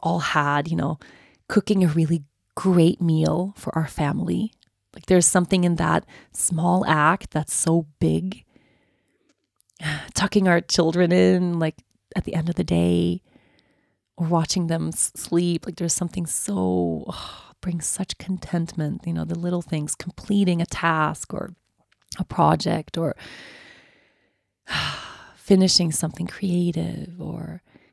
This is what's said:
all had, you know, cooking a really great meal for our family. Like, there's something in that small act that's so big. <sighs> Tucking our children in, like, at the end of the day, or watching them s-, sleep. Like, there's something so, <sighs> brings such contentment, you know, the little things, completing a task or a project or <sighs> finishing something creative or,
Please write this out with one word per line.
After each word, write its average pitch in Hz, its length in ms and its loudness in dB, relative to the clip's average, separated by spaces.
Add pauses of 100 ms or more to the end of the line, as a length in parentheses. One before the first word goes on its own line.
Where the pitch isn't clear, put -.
all 170 160 0
had, 147 500 0
you 165 80 -2
know, 156 220 -2 (480)
cooking 196 360 2
a 175 40 6
really 160 360 2 (320)
great 175 460 4
meal 160 560 2
for - 180 -6
our 156 120 0
family. 156 640 -2 (400)
Like, - 140 -20
there's 180 180 6
something 180 380 2
in 175 140 4
that 165 280 2 (260)
small 175 540 0
act 156 460 2
that's 151 220 -2
so 165 340 2 (120)
big. 165 460 -2 (1400)
<sighs> 151 320 -8
Tucking 190 340 2
our 175 140 6
children 170 500 2
in, 180 480 4
like, 160 160 -2 (400)
at 185 80 -2
the - 120 -6
end 165 140 -2
of 170 60 -2
the 180 80 0
day, 175 600 2 (920)
or 165 120 -2
watching 170 400 0
them 160 220 -2
s-, - 260 -4
sleep. 175 500 -2
Like, 170 120 -10
there's 170 160 -2
something 175 340 -4
so, - 840 -2 (240)
<sighs> - 260 -20
brings 170 260 -6
such - 320 -6
contentment, 165 880 -4
you 170 60 -4
know, 160 120 -4
the 170 120 -6
little 175 260 -2
things, 151 320 -4
completing 180 640 0
a 170 60 -2
task 156 640 -2
or - 220 -8 (640)
a 175 40 -2
project 160 760 0
or 165 180 -2 (1500)
<sighs> - 60 -10 (640)
finishing 180 560 4
something 165 360 -4
creative 175 920 -4
or, 165 400 -10 (320)